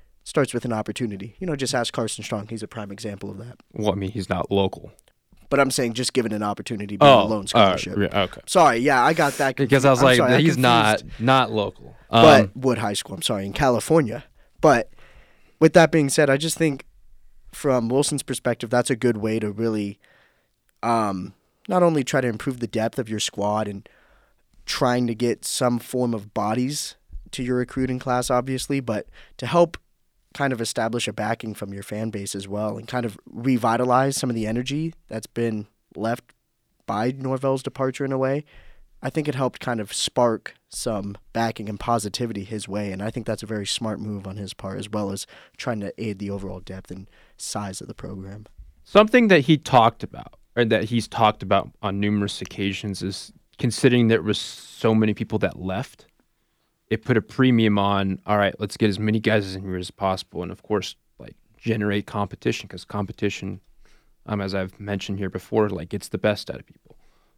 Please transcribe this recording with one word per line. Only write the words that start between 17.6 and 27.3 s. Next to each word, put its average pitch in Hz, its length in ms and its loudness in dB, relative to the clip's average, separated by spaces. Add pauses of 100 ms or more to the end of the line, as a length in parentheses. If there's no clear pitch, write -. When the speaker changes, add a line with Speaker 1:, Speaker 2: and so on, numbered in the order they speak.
Speaker 1:
Wilson's 139 340 0
perspective, 120 480 -4
that's 123 180 2
a 131 60 0
good 117 220 2
way 110 200 -2
to 107 140 -4
really, 107 480 -4 (800)
um, 107 540 -2 (340)
not 185 140 2
only 160 200 4
try 135 180 -2
to 127 60 0
improve 123 320 -4
the 117 80 -6
depth 113 300 -2
of 117 100 -4
your 110 120 -4
squad 104 480 -2
and 101 200 -10 (800)
trying 123 400 0
to 117 80 -2
get 117 320 -2
some 123 320 0
form 123 380 -2
of 107 180 -10
bodies 123 640 -4 (340)
to - 140 -8